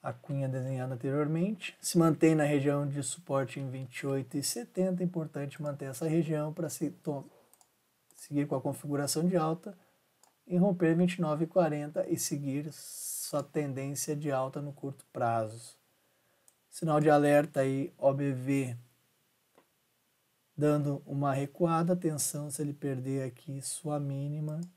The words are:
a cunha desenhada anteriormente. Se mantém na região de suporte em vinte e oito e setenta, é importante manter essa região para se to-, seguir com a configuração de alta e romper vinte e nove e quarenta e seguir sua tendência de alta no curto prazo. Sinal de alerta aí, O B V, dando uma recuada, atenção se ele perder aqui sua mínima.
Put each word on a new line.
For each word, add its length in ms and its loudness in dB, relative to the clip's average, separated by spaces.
a 100 -6
cunha 340 -4
desenhada 460 -4
anteriormente. 880 -2
Se 160 2
mantém 380 6
na 80 4
região 440 2
de 140 -4
suporte 580 -4
em 80 -6
vinte 340 -10
e 40 -6
oito 320 -2
e 60 -2
setenta, 580 -2
é 60 0
importante 520 -6
manter 260 -6
essa 220 -4
região 460 0
para 160 -6
se 220 -4
to-, 360 -6
seguir 300 -2
com 100 -2
a 60 -2
configuração 640 0
de 80 4
alta 400 0
e 100 -2
romper 400 6
vinte 200 4
e 60 -4
nove 240 0
e 20 -14
quarenta 600 0
e 80 0
seguir 560 -4
sua 680 -8
tendência 760 -4
de 160 -2
alta 300 -2
no 100 -8
curto 400 -10
prazo. 640 -2
Sinal 300 0
de 100 4
alerta 520 6
aí, 360 0
O 160 4
B 200 0
V, 440 -2
dando 480 2
uma 280 0
recuada, 600 2
atenção 580 -2
se 100 -6
ele 120 -2
perder 520 -4
aqui 360 -10
sua 360 -6
mínima. 640 -4